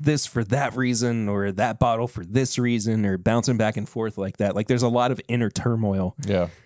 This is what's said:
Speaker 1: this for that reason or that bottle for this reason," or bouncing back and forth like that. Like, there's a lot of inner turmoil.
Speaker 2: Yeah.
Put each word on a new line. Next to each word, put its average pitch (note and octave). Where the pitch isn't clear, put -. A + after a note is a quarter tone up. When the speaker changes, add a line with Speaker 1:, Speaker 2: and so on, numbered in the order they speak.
Speaker 1:
this D3
for A#2+
that B2
reason A#2+
or G2+
that G#2+
bottle A#2
for G2
this B2
reason," A2+
or F#2+
bouncing A2+
back A2
and G2+
forth A2
like G2
that. G2+
Like, G#2+
there's A#2+
a B2
lot A#2+
of A#2
inner A#2
turmoil. G2
Speaker 2:
Yeah. F#2